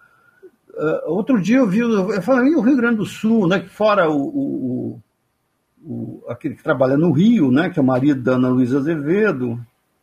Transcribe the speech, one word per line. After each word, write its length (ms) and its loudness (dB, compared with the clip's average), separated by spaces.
Ah, 340 -4
outro 340 0
dia 160 2
eu 100 4
vi, 120 0
eu 420 0
falei, 320 2
e 20 2
o 60 2
Rio 160 2
Grande 180 0
do 100 -2
Sul, 440 0
né? 100 2
Que 80 -10
fora 420 2
o, 60 0
o, 840 -4
o, 80 -14
o, 380 -10
aquele 260 -10
que 80 -20
trabalha 320 0
no 160 2
Rio, 400 4
né? 180 2
Que 80 -6
é 40 0
o 40 2
marido 360 2
da 140 0
Ana 120 0
Luísa 300 0
Azevedo, 840 -2